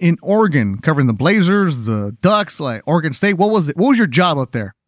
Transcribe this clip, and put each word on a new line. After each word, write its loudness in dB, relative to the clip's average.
in 2
Oregon, 0
covering 2
the 2
Blazers, 0
the -4
Ducks, 0
like, -8
Oregon 0
State? 0
What 2
was 0
it? -6
What 2
was 4
your 2
job 0
up -4
there? -6